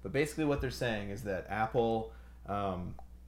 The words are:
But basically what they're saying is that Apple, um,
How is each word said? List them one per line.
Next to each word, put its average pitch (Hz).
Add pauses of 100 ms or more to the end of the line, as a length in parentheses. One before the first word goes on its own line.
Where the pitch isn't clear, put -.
But -
basically 151
what 143
they're 131
saying 107
is 101
that 95
Apple, 113 (360)
um, 95 (340)